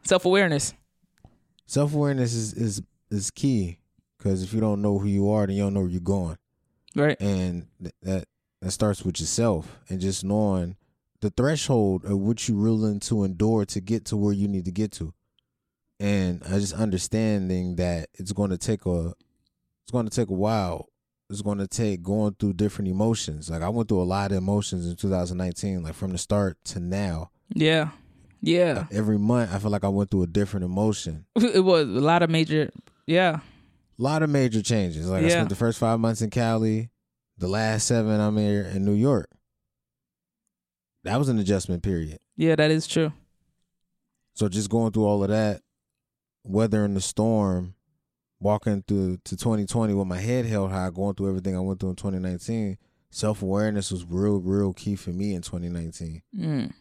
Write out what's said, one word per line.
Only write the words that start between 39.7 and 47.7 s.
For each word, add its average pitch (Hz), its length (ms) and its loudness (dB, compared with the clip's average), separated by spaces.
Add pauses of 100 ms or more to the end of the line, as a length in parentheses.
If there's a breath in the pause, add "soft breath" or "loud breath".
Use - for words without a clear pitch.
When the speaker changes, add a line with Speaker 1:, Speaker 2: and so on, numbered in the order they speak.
Speaker 2:
That 104 140 0
was 139 100 2
an 117 100 2
adjustment 92 460 0
period. 80 340 -2 (180)
Speaker 1:
Yeah, 160 200 4
that 151 160 4
is 156 160 0
true. 156 240 0 (1200)
Speaker 2:
So 107 140 0
just 101 220 -2
going 113 220 2
through 107 120 2
all 104 180 4
of 98 80 0
that, 107 300 0 (840)
weathering 104 500 2
the 95 60 0
storm, 98 760 0 (680)